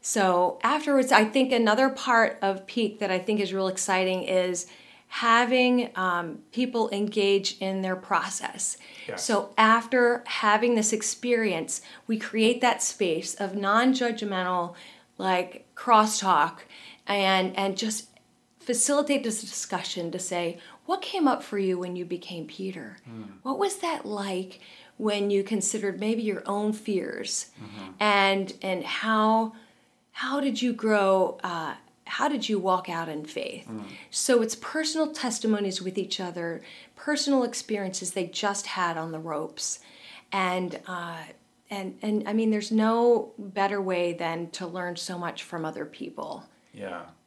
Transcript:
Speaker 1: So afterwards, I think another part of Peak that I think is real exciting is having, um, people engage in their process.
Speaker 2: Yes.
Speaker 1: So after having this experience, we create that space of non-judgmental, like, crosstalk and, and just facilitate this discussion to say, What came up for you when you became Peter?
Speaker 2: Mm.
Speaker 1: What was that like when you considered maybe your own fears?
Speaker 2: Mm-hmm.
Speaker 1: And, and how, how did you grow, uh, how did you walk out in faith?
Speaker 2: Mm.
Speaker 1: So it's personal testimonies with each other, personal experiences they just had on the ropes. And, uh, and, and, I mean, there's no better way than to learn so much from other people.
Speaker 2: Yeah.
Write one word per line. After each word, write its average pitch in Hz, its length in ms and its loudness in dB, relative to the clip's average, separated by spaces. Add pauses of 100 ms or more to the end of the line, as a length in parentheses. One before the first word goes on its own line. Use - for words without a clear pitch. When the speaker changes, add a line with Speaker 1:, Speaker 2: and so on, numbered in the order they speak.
Speaker 1:
So 180 600 2
afterwards, 285 480 2
I 220 140 8
think 262 260 2
another 233 380 4
part 233 520 2
of 196 240 -2
Peak 214 340 -2
that 196 120 -2
I 185 80 0
think 208 200 -2
is 190 140 -2
real 190 140 0
exciting 185 560 0
is 180 420 0 (440)
having, 247 840 4
um, 175 440 -2 (140)
people 240 380 0
engage 202 680 2
in 190 220 -2
their 185 160 -2
process. - 800 -4 (320)
Speaker 2:
Yes. - 160 -6
Speaker 1:
So 202 320 0
after 233 680 4
having 220 500 2
this 214 180 2
experience, 214 880 -2 (260)
we 226 100 0
create 226 440 2
that 247 200 2
space 165 540 -2
of 190 180 -4
non-judgmental, 202 1200 0 (440)
like, 180 580 -2
crosstalk 196 840 4 (480)
and, 190 500 2
and 196 200 -2
just 220 300 -4 (520)
facilitate 285 640 2
this 220 180 -4
discussion - 680 -6
to 180 80 -6
say, 175 380 -4 (280)
What 370 160 -2
came 349 260 0
up - 160 2
for 208 160 -6
you 185 180 0
when 180 200 -6
you 175 80 -6
became 170 420 -10
Peter? 175 500 -12 (120)
Speaker 2:
Mm. 110 220 -14 (120)
Speaker 1:
What 262 160 -6
was 392 200 0
that 330 260 -4
like 196 560 -6 (360)
when 208 320 0
you 196 140 4
considered 196 560 -2
maybe 220 220 0
your 214 240 -2
own 208 260 0
fears? - 760 -4 (140)
Speaker 2:
Mm-hmm. 98 380 -14
Speaker 1:
And, 196 640 4
and 190 240 -2
how, 220 680 2 (580)
how 262 280 -4
did 247 220 0
you 247 120 0
grow, 196 680 4
uh, 170 300 -6 (440)
how 269 100 2
did 269 220 -2
you 208 100 2
walk 185 300 2
out 165 180 -4
in 151 160 -8
faith? - 460 -8
Speaker 2:
Mm. 110 140 -10 (260)
Speaker 1:
So 247 320 4
it's 226 140 -2
personal 311 580 -2
testimonies 208 680 -2
with 185 160 -6
each 190 220 -4
other, 170 420 -6 (360)
personal 277 460 0
experiences 196 680 -6
they 185 160 -2
just 202 400 -4
had 170 300 -2
on 165 160 -6
the 156 60 -8
ropes. 160 600 -6 (540)
And, 185 540 -2
uh, 170 320 -10 (500)
and, 190 320 -8
and, 214 260 0
I 208 60 -4
mean, 220 180 2
there's 208 180 0
no 226 680 4
better 196 440 0
way 180 300 0
than 170 400 -4
to 185 160 -8
learn 175 300 -6
so 180 200 -8
much 175 260 -8
from 170 200 -8
other 156 220 -6
people. - 580 -12 (300)
Speaker 2:
Yeah. 92 300 -10 (240)